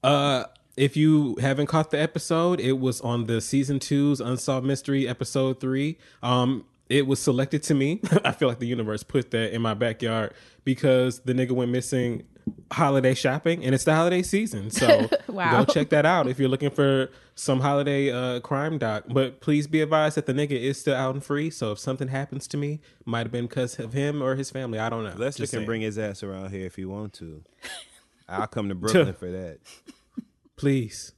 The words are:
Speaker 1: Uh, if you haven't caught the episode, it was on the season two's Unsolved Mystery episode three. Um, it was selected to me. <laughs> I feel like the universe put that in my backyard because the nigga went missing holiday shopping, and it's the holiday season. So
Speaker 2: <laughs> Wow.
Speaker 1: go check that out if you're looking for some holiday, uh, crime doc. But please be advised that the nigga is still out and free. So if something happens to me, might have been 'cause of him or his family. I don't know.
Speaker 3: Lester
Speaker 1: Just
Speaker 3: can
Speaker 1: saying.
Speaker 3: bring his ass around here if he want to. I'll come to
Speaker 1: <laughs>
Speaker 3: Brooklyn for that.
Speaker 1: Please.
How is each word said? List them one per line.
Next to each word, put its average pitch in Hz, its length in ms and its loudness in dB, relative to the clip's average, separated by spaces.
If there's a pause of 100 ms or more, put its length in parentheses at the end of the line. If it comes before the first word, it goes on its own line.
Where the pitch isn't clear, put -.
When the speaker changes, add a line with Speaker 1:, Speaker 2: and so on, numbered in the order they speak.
Speaker 1:
Uh, 139 420 2 (320)
if 139 200 2
you 151 400 4
haven't 135 300 0
caught 156 240 0
the 151 100 0
episode, 165 600 0
it 131 200 2
was 127 220 -2
on 120 240 -2
the 113 140 0
season 135 380 0
two's 143 420 0
Unsolved 127 460 -2
Mystery 139 400 0
episode 131 540 -2
three. 139 380 -2 (240)
Um, 123 420 2 (240)
it 139 180 4
was 135 140 0
selected 139 440 0
to 160 100 2
me. 143 260 0 (120)
<laughs> 190 120 4
I 135 80 2
feel 139 160 2
like 117 100 -2
the 123 80 -4
universe 110 360 -4
put - 280 -2
that 113 240 0
in 117 80 -2
my 113 120 0
backyard 113 600 -2 (300)
because 127 560 2
the 127 140 -2
nigga 127 180 0
went 123 180 0
missing 123 540 -2 (480)
holiday 135 420 4
shopping, 156 500 0
and 131 120 2
it's - 80 0
the 156 100 4
holiday 175 280 4
season. 180 480 -2
So - 380 6 (100)
Speaker 2:
<laughs> - 100 -6
Wow. 175 360 2
Speaker 1:
go - 80 2
check - 180 2
that 151 140 6
out 165 220 4
if 127 140 -2
you're 131 80 2
looking 135 220 0
for 135 400 2 (260)
some 131 240 0
holiday, 139 500 2
uh, 123 300 -2
crime 143 380 -4
doc. 110 300 -2
But 131 320 0
please 147 280 0
be 156 140 2
advised 151 340 2
that 151 100 -2
the 131 80 0
nigga 143 160 0 (100)
is 135 200 -4
still 139 160 0
out 131 180 -2
and 139 80 -8
free. 147 280 -4
So 113 220 -4
if 104 60 -6
something 131 300 -6
happens 135 400 -8
to - 80 -8
me, 147 240 -4 (240)
might 117 220 -4
have 110 60 -8
been 120 140 -4
'cause 123 320 -6
of 113 140 -10
him 143 280 -2
or 135 140 0
his 135 160 -6
family. 120 300 -6
I 113 100 0
don't 113 140 -4
know. 95 120 -10
Speaker 3:
Lester 120 280 -4
Speaker 1:
Just - 80 -8
Speaker 3:
can 117 80 -4
Speaker 1:
saying. 107 60 -6
Speaker 3:
bring 113 160 -2
his 107 140 -4
ass 104 280 -6
around 95 260 -10
here 95 160 -8
if 87 80 -12
he 95 100 -10
want 101 300 -10
to. 80 280 -16 (840)
I'll 95 200 -6
come 104 200 -6
to 98 60 -4
Speaker 1:
<laughs> 90 80 -10
Speaker 3:
Brooklyn 110 320 4
for 90 160 -10
that. 90 280 -10 (1000)
Speaker 1:
Please. 135 600 -2